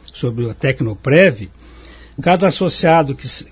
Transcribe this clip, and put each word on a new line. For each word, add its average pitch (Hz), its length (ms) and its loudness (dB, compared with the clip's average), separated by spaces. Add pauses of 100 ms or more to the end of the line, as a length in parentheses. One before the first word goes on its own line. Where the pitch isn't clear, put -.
sobre 120 440 -6
a 107 60 -10
Tecnoprev, 131 920 0 (760)
cada 180 240 2
associado 160 720 0
que 131 100 -14
s-, - 260 -8